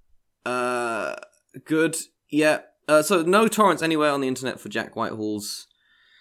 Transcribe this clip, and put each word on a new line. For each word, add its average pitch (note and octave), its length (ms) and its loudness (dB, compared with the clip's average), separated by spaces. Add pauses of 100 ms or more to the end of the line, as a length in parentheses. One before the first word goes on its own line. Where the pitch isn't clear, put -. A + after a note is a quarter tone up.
(460)
Uh, A#2+ 720 -4 (480)
good. D#3 320 0 (340)
Yeah. D3+ 300 2 (260)
Uh, D3+ 160 6
so G3 200 2
no G3+ 260 4
torrents F#3+ 340 2
anywhere D3+ 300 2
on C#3 80 -2
the C3 80 -2
internet B2+ 320 -6
for - 80 -14
Jack G#2+ 260 -6
Whitehall's G#2+ 720 -6 (540)